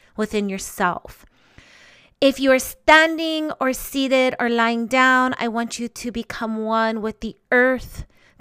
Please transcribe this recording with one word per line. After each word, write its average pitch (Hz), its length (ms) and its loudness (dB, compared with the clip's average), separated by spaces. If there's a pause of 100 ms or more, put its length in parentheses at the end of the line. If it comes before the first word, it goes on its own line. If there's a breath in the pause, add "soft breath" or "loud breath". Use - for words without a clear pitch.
(180 soft breath)
within 208 320 -2
yourself. - 760 -4 (960 soft breath)
If 269 180 4
you 269 140 2
are 262 80 6
standing 311 920 2 (100)
or 262 100 0
seated 262 720 0
or 240 80 0
lying 233 380 0
down, 254 500 4
I 233 100 -4
want 226 320 -6
you 240 80 -8
to - 240 -10
become 220 540 -6
one 220 360 0
with 214 200 -6
the 214 160 -10 (120)
earth 247 560 0 (360 soft breath)